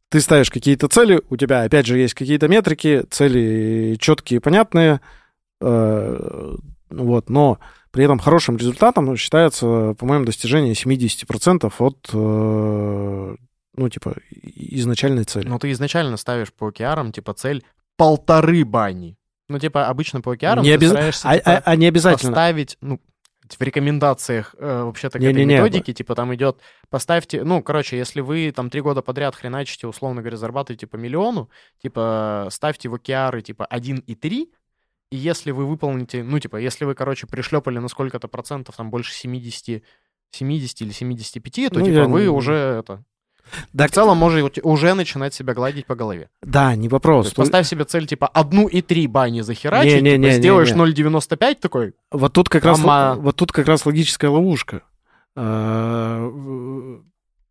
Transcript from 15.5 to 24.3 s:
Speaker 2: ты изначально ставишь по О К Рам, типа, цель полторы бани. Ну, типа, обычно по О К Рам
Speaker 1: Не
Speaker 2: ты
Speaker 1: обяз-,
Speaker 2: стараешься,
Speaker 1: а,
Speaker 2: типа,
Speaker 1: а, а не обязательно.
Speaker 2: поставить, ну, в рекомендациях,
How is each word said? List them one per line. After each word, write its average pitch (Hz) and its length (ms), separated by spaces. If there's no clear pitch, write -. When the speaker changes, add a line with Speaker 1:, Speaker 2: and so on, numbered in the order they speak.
Speaker 2:
ты 139 140
изначально 139 440
ставишь 117 360
по - 160
О 104 40
К 127 220
Рам, 139 180
типа, 101 220
цель 135 300
полторы 160 680
бани. 98 540
Ну, 143 100
типа, 143 300
обычно 131 320
по 123 120
О 120 40
К - 60
Рам 240 100
Speaker 1:
Не 147 140
Speaker 2:
ты 156 80
Speaker 1:
обяз-, 170 40
Speaker 2:
стараешься, 156 380
Speaker 1:
а, 139 100
Speaker 2:
типа, - 180
Speaker 1:
а, - 80
а 165 120
не 165 100
обязательно. 160 460
Speaker 2:
поставить, 160 480
ну, 135 200
в - 140
рекомендациях, 139 960